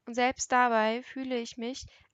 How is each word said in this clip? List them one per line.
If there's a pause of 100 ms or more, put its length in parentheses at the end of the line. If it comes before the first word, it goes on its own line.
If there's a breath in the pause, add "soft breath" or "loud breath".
und
selbst
dabei
fühle
ich
mich, (280 loud breath)